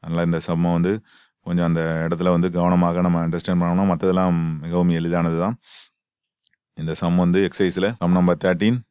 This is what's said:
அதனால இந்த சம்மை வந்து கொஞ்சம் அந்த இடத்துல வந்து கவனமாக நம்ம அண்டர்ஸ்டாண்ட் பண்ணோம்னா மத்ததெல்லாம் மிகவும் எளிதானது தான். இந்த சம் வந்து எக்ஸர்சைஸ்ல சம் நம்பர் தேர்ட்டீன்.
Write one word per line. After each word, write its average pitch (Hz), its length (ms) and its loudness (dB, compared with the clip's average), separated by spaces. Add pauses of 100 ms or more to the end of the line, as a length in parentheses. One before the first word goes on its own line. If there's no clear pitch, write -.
அதனால 85 280 -2
இந்த 85 200 -2
சம்மை 85 280 0
வந்து 87 160 0 (520)
கொஞ்சம் 87 240 -2
அந்த 82 140 0 (240)
இடத்துல 87 280 0
வந்து 87 220 0
கவனமாக 87 500 2
நம்ம 85 200 0
அண்டர்ஸ்டாண்ட் 87 340 -2
பண்ணோம்னா 87 320 0
மத்ததெல்லாம் 92 420 2 (300)
மிகவும் 87 340 0
எளிதானது 85 460 0
தான். 117 120 -4 (1200)
இந்த 80 240 -6
சம் 90 240 2
வந்து 87 220 2
எக்ஸர்சைஸ்ல 92 420 0 (140)
சம் 90 160 2
நம்பர் 87 260 2
தேர்ட்டீன். 101 340 2 (100)